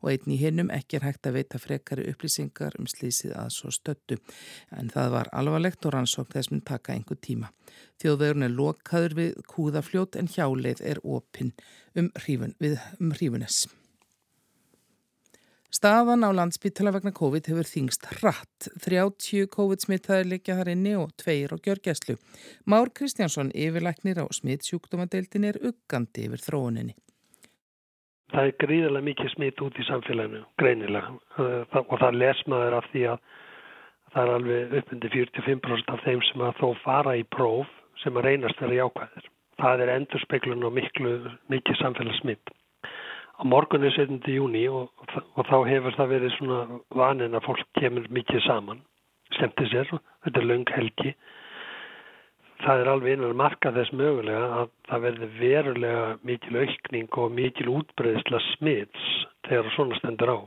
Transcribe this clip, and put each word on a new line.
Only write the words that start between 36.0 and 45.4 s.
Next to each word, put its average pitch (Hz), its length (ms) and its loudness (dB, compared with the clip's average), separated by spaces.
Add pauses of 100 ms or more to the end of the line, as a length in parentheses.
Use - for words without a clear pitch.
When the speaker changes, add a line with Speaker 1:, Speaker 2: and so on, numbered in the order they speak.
Speaker 2:
þeim 123 220 2
sem 123 180 -2
að - 140 -2
þó 135 60 4 (140)
fara 135 380 2
í 113 60 -4 (100)
próf 123 380 2 (280)
sem 127 140 0
að 127 160 4
reynast 131 320 0
vera 123 160 2
jákvæðir. - 480 -4 (320)
Það 127 240 4
er 123 140 2
endurspeglun 127 680 -2
á 117 80 2
miklu, 120 460 0 (340)
mikið - 320 0
samfélagssmit. 120 720 -4 (840)
Á - 80 -2
morgun 139 400 6
er 131 80 4
sautjándi 135 400 0
júní 123 320 2
og, 131 220 -2 (500)
og - 80 2